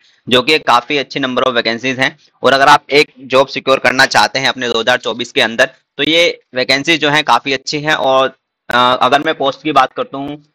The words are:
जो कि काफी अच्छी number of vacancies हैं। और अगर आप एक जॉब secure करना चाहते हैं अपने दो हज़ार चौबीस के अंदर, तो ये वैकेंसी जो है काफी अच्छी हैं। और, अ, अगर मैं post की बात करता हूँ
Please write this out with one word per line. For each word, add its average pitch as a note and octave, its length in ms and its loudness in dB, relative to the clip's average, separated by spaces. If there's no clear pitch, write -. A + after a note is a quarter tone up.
जो B2 140 2
कि D#3 160 0
काफी C3+ 400 0
अच्छी C#3 220 -6
number C3 220 -2
of C3 120 0
vacancies A#2 440 -4
हैं। C#3+ 180 -2
और B2 100 4
अगर C#3 160 4
आप D3 220 4
एक D3+ 300 2
जॉब C3 280 2
secure C3+ 300 -2
करना B2+ 280 0
चाहते A#2 320 0
हैं C3+ 100 -2
अपने B2 200 -4
दो A2+ 120 -2
हज़ार B2 180 0
चौबीस A#2+ 340 -8
के C3+ 80 -2
अंदर, A#2 300 0
तो C#3 60 -6
ये E3 380 0
वैकेंसी C3+ 440 0
जो D3 120 0
है D3+ 120 2
काफी B2+ 300 0
अच्छी C3+ 280 -6
हैं। D3+ 140 -2
और, C3+ 340 0
अ, B2 320 2
अगर C3+ 200 2
मैं D#3 120 -2
post C3+ 280 -4
की D3+ 100 -4
बात C3 200 2
करता C3+ 260 -10
हूँ D3 240 -12